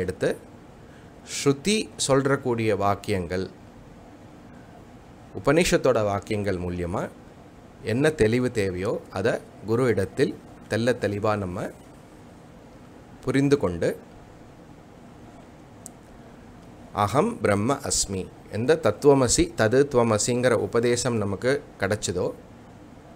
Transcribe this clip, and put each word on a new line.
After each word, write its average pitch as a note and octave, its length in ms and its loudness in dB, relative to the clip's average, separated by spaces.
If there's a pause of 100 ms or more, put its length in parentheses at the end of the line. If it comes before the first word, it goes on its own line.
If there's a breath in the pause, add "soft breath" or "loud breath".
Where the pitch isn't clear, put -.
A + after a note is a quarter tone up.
எடுத்து, F#2 280 -2 (1040 loud breath)
ஸ்ருதி C#3+ 400 2 (300)
சொல்றக்கூடிய C3 720 2
வாக்கியங்கள், F#2+ 680 -2 (1900)
உபனிஷத்தோட C#3+ 600 2 (120)
வாக்கியங்கள் G2 540 -2
மூலியமா F2 380 -4 (880)
என்ன D3 280 2
தெளிவு B2 280 2 (100)
தேவையோ F#2+ 340 -2 (260)
அதை A2+ 140 0 (340)
குரு A#2 260 2
இடத்தில் G2 420 0 (360)
தெள்ள A#2 240 2 (100)
தெளிவா G2+ 280 0 (100)
நம்ம F#2 240 -6 (1600)
புரிந்து C#3 400 2
கொண்டு, F2+ 240 -2 (3250)
"அகம் D3+ 300 0 (100)
பிரம்ம G#2 360 0 (100)
அஸ்மி", F#2 340 -2 (340)
எந்த C#3+ 300 2
தத்துவமசி, C3+ 580 4 (160)
தது A2+ 200 4 (120)
துவமசிங்கிற A#2+ 600 2 (140)
உபதேசம் A#2+ 560 0
நமக்கு G2+ 280 -2 (280)
கிடைச்சதோ, G2 480 -2 (880)